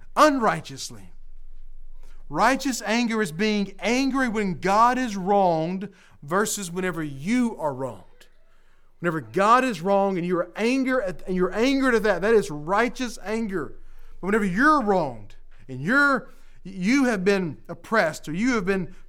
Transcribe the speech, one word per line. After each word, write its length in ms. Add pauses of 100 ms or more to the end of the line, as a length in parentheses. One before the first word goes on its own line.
(160)
unrighteously. 1000 (1120)
Righteous 580
anger 360
is 100
being 480
angry 480
when 320
God 380
is 180
wronged 760 (320)
versus 500
whenever 320
you 540
are 160
wronged. 540 (720)
Whenever 220
God 420
is 180
wrong 360
and 80
you 120
are 180
anger 460
at, 260
and 80
you're 180
angered 420
at 80
that, 200
that 100
is 160
righteous 760
anger. 520 (440)
But 80
whenever 180
you're 360
wronged 540 (320)
and 140
you're, 480 (340)
you 420
have 180
been 440
oppressed 600
or 60
you 220
have 100
been 300 (140)